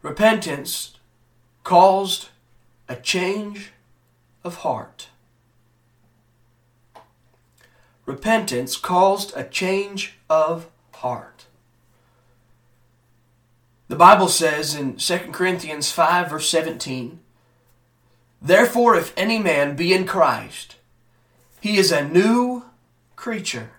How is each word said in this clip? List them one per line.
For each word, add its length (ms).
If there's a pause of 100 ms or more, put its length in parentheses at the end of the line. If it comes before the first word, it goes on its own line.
Repentance 960 (640)
caused 680 (580)
a 80
change 760 (720)
of 140
heart. 540 (3000)
Repentance 720
caused 600
a 80
change 760 (100)
of 380 (280)
heart. 500 (2500)
The 80
Bible 320
says 480
in 240
Second 360
Corinthians 580
five, 380
verse 180
seventeen, 720 (1200)
"Therefore, 540
if 200
any 220
man 380
be 160
in 120
Christ, 680 (840)
he 160
is 160
a 160
new 560 (500)
creature. 640